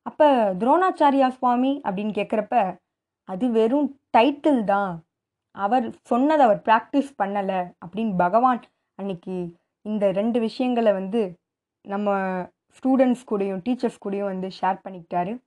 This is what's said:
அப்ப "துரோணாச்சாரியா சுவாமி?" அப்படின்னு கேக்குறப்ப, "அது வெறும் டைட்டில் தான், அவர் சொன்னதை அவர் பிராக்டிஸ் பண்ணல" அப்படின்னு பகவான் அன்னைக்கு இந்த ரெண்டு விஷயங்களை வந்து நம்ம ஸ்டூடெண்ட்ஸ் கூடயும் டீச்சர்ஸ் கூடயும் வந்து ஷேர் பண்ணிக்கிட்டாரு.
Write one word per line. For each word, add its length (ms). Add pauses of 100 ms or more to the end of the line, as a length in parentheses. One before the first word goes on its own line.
அப்ப 520
"துரோணாச்சாரியா 760
சுவாமி?" 540
அப்படின்னு 300
கேக்குறப்ப, 640 (460)
"அது 280
வெறும் 480 (180)
டைட்டில் 460
தான், 400 (480)
அவர் 420 (100)
சொன்னதை 420
அவர் 160
பிராக்டிஸ் 500 (120)
பண்ணல" 480 (140)
அப்படின்னு 320
பகவான் 440 (340)
அன்னைக்கு 600 (260)
இந்த 300
ரெண்டு 280
விஷயங்களை 540
வந்து 420 (520)
நம்ம 300 (540)
ஸ்டூடெண்ட்ஸ் 560
கூடயும் 420
டீச்சர்ஸ் 360
கூடயும் 180
வந்து 240 (140)
ஷேர் 220
பண்ணிக்கிட்டாரு. 640